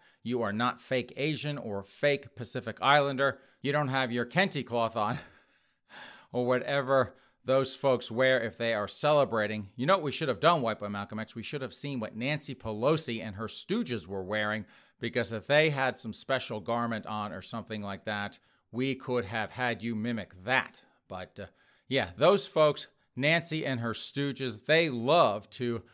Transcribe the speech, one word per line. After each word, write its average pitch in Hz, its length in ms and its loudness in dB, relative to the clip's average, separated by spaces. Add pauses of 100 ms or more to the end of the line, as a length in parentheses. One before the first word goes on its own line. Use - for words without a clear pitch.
(220)
You 117 220 -2
are 101 100 0
not 120 260 0
fake 127 380 -2
Asian 143 400 -2
or 101 260 -6
fake - 520 0
Pacific 117 460 -8
Islander. 139 580 4 (220)
You 135 100 -2
don't 147 160 2
have 131 240 0
your 120 140 0
kente 170 380 0
cloth 117 320 0
on 113 220 0 (560)
<laughs> - 580 -20
or 123 140 0
whatever 127 680 2 (280)
those 131 300 2
folks 123 380 2
wear 131 280 4
if 113 180 -4
they 117 180 0
are 104 120 -2
celebrating. 107 880 2
You 123 120 -2
know 190 80 6
what 175 80 -2
we 139 80 -2
should 160 160 -2
have 113 120 -2
done, 160 220 6
white 110 180 -2
boy 101 100 -6
Malcolm 101 280 -6
X? 110 160 -8
We 113 100 -10
should 143 200 -8
have 113 100 -8
seen 143 260 -6
what 107 160 -6
Nancy 139 380 -4
Pelosi 117 720 -2
and 101 120 -8
her 110 100 -6
stooges 123 580 -4
were 95 180 -6
wearing, 107 420 -2 (340)
because 117 320 -2
if 110 160 -8
they 151 240 6
had 131 260 0
some 110 160 -10
special 131 460 -4
garment 117 480 -2
on 104 260 -6
or 92 80 -10
something 110 400 -8
like 98 240 -8
that, 104 320 -6 (340)
we 127 240 0
could 123 300 -2
have 107 260 -4
had 120 300 -2
you 113 140 -4
mimic 107 480 -6
that. 123 380 0 (260)
But, 92 340 -12
uh, 92 40 -10 (420)
yeah, 120 300 2
those 190 300 6
folks, 151 400 2 (280)
Nancy 156 500 0
and 131 140 0
her 117 140 -2
stooges, 135 720 -6
they 160 240 6
love 120 640 2
to 120 320 -4 (100)